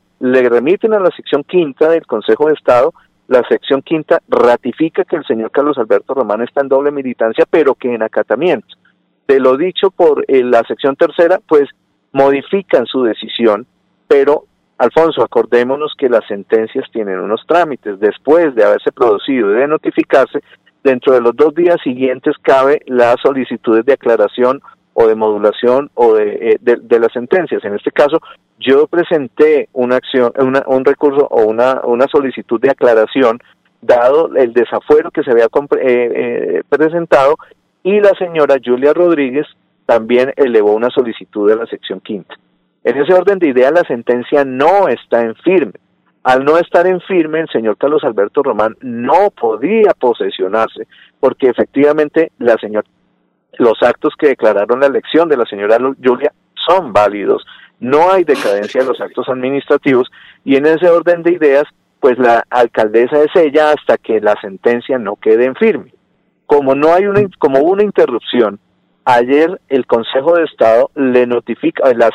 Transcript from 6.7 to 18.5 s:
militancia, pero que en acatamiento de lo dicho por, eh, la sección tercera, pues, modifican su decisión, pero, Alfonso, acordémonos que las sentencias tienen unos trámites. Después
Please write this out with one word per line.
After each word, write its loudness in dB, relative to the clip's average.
militancia, -2
pero 2
que -6
en -4
acatamiento -4
de 4
lo 2
dicho -2
por, 0
eh, 2
la 2
sección -4
tercera, 0
pues, 2
modifican 0
su -4
decisión, -2
pero, 2
Alfonso, 0
acordémonos -2
que 0
las 0
sentencias -4
tienen -6
unos -6
trámites. -2
Después 0